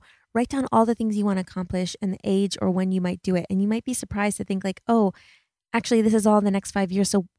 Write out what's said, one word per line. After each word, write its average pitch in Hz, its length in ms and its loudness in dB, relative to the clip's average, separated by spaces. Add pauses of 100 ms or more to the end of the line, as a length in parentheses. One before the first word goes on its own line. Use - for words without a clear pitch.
(340)
write 240 160 -2
down 269 220 -4
all 226 120 4
the 226 120 0
things 214 200 -2
you 208 80 0
wanna 196 180 0
accomplish 180 600 -6
and 190 100 -2
the - 120 -8
age 196 360 0
or 190 120 0
when 185 200 0
you 185 80 0
might 180 220 -4
do 185 140 0
it. 175 160 0
And 190 100 0
you 202 60 0
might 220 180 -2
be 254 80 -4
surprised 208 440 -4
to 208 60 -8
think, 190 200 -4
like, 190 240 -6
Oh, 220 260 4 (600)
actually, - 280 2
this 214 120 4
is 214 120 2
all 214 120 6
in 202 60 4
the 202 80 2
next 196 200 -4
five 196 200 -2
years. 196 180 0
So, 190 160 0 (140)